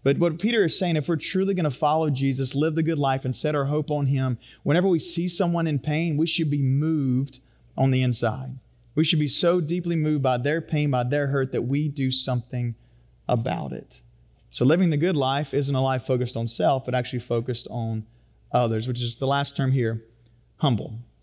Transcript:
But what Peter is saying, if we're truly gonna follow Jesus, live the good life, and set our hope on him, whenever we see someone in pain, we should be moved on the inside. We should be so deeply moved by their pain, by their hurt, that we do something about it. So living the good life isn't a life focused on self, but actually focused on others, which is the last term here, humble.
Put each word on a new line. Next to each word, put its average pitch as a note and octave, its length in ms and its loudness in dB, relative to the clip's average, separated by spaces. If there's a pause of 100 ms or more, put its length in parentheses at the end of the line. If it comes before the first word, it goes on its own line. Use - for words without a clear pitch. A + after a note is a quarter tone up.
But C3+ 160 2
what E3 200 0
Peter A3+ 240 2
is - 160 0
saying, E3+ 160 0
if D3+ 140 -2
we're E3 80 2
truly F#3+ 360 0
gonna E3+ 160 0
follow D#3 400 2
Jesus, C3+ 460 0
live D3+ 200 2
the D#3+ 80 0
good D#3 160 0
life, C3+ 260 0
and C3 100 -2
set D3+ 200 -2
our C#3 100 0
hope D3+ 260 -2
on C#3+ 140 0
him, C3 320 0 (260)
whenever E3+ 240 4
we F3 120 2
see E3+ 280 -2
someone E3+ 400 0
in D3 120 0
pain, D#3 360 0
we D#3 120 2
should D#3+ 220 -2
be C#3+ 120 0
moved C#3 800 0 (360)
on C3+ 140 4
the B2+ 120 2
inside. B2+ 540 -2 (380)
We D#3 80 4
should D#3 160 2
be D3 80 2
so F3+ 320 2
deeply E3+ 380 -2
moved D3+ 260 2
by B2+ 140 2
their D3 240 0
pain, D3 300 0
by B2 120 2
their C#3 240 0
hurt, C3+ 240 0
that A2 120 0
we C#3+ 260 -2
do C3+ 200 -2
something B2 680 -4 (520)
about A2+ 460 -2
it. - 260 -14 (500)
So - 140 -2
living E3+ 280 4
the D3 60 2
good E3 200 0
life C#3 360 -2
isn't C#3 220 0
a C3 60 2
life C3 240 0
focused B2 320 -2
on A#2 100 -2
self, C#3+ 380 0
but B2 100 -2
actually B2 240 -2
focused A#2 500 -4
on A2+ 360 -4 (440)
others, A#2 380 0
which B2 140 -4
is A#2 160 -6
the C3+ 100 -4
last C#3 300 -2
term C3+ 160 0
here, A2+ 320 0 (520)
humble. A#2 420 0 (240)